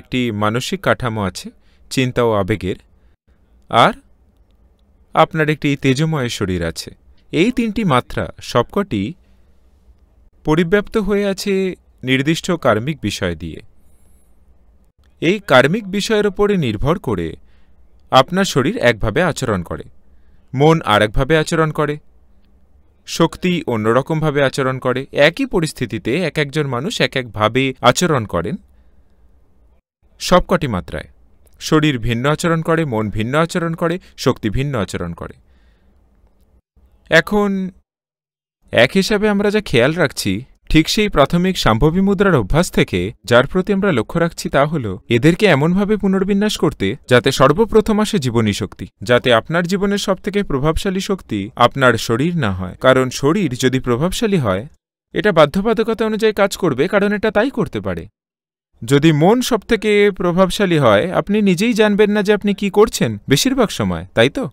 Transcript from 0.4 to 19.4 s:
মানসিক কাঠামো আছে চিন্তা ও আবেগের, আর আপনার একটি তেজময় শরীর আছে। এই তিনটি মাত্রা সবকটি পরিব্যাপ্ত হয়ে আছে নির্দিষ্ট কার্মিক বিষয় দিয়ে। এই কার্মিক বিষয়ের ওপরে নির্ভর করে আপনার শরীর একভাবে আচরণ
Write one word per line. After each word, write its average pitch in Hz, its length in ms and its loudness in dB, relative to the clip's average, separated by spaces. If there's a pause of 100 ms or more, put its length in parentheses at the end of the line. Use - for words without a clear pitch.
মানসিক 117 440 -4
কাঠামো 113 440 -2
আছে - 180 -12 (420)
চিন্তা 127 380 -2
ও - 20 0 (120)
আবেগের, 92 360 -4 (920)
আর 127 220 4 (1200)
আপনার 156 400 0
একটি 143 160 -2 (120)
তেজময় 139 560 0
শরীর 92 320 -2
আছে। - 200 -12 (420)
এই 185 200 2
তিনটি 226 320 -4
মাত্রা 123 400 -2 (260)
সবকটি 120 520 -2 (1400)
পরিব্যাপ্ত 175 520 0
হয়ে 202 340 -2
আছে 196 200 -6 (500)
নির্দিষ্ট 135 440 0 (180)
কার্মিক 120 320 0 (120)
বিষয় 92 340 -4
দিয়ে। 80 160 -12 (1600)
এই 165 140 0 (140)
কার্মিক 147 340 4 (120)
বিষয়ের 208 300 0
ওপরে 202 280 0 (120)
নির্ভর 127 300 0 (120)
করে 87 200 -4 (840)
আপনার 185 420 4
শরীর 151 220 0 (140)
একভাবে 113 300 -2 (100)
আচরণ 110 320 -4